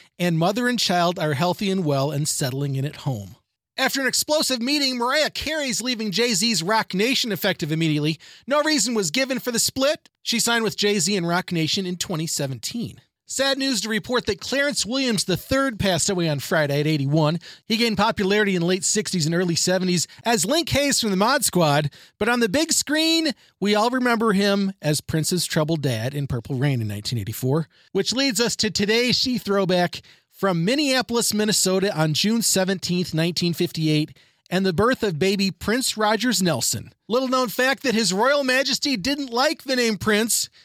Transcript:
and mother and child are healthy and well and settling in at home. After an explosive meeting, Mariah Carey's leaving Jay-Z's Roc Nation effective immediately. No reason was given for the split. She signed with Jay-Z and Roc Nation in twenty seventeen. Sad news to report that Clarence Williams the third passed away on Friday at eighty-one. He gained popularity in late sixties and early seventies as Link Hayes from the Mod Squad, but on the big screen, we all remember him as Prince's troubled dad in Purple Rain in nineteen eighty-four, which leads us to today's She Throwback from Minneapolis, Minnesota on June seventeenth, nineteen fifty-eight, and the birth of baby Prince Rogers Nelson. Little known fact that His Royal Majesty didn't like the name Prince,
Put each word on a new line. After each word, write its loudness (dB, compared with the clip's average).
and 0
mother 2
and 0
child 2
are 0
healthy 0
and 0
well 0
and -2
settling -2
in -2
at -10
home. -6
After 0
an -2
explosive 0
meeting, -2
Mariah 0
Carey's -4
leaving -4
Jay-Z's 0
Roc 0
Nation 0
effective -2
immediately. 0
No 2
reason 0
was 0
given -2
for -6
the -2
split. -2
She -2
signed 0
with -2
Jay-Z 0
and -2
Roc -2
Nation 0
in -4
twenty -4
seventeen. -6
Sad 0
news -2
to -6
report -2
that -2
Clarence -2
Williams 0
the 0
third 0
passed 0
away 0
on -2
Friday 0
at 0
eighty-one. 2
He 0
gained 2
popularity 2
in 0
late 0
sixties -2
and 0
early 0
seventies 0
as 0
Link 0
Hayes 2
from -2
the 0
Mod 2
Squad, 2
but 0
on 2
the 2
big 0
screen, 2
we 2
all 4
remember 2
him 2
as 0
Prince's -2
troubled 0
dad -2
in -4
Purple -6
Rain 0
in -2
nineteen -6
eighty-four, -2
which 0
leads 0
us 0
to 0
today's 2
She -2
Throwback 0
from 0
Minneapolis, 0
Minnesota 0
on 2
June 2
seventeenth, 0
nineteen 0
fifty-eight, 0
and 0
the 2
birth 2
of -2
baby 0
Prince -2
Rogers 0
Nelson. -2
Little 0
known 2
fact 0
that 2
His 2
Royal 2
Majesty 0
didn't -4
like 0
the 0
name 2
Prince, 0